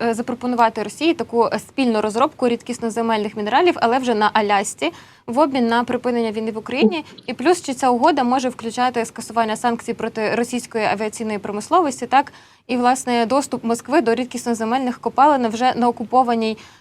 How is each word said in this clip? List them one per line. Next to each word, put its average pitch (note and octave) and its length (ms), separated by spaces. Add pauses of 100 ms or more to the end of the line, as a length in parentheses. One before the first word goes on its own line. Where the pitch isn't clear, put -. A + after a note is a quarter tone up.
е, A3+ 120
запропонувати A#3+ 680
Росії D4 320
таку, A#3 300
е, G#3 140
спільну A#3+ 420
розробку A#3+ 480
рідкісноземельних A3+ 880
мінералів, B3 400
але A#3+ 220
вже B3+ 160
на G#3+ 180
Алясці, G#3 580 (360)
в A#3+ 120
обмін C4+ 280
на A#3 180
припинення A#3+ 480
війни A3 180
в A3 80
Україні. B3+ 460 (220)
І B3 60
плюс, D#4+ 300
що C4+ 120
ця B3+ 160
угода C4+ 340
може B3+ 240
включати A#3+ 560
скасування A3 520
санкцій A#3 380
проти A3 400
російської A#3 500
авіаційної G#3+ 540
промисловості, A#3+ 680
так, C#4 260 (360)
і, B3+ 80
власне, B3 500
доступ B3+ 380
Москви A#3 360
до A#3 140
рідкісноземельних A#3+ 840
копалин B3+ 480
вже A#3 280
на A#3+ 120
окупованій, A#3 680 (240)